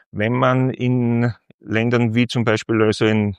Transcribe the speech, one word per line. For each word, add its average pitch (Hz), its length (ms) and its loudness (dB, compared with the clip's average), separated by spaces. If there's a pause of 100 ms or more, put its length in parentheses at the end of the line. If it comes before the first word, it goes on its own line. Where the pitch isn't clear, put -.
(120)
wenn 107 220 -2
man 127 360 0
in 120 640 -2 (240)
Ländern 113 560 0
wie 120 140 0
zum 117 160 -2
Beispiel, 110 380 0
also 107 240 2
in 107 320 0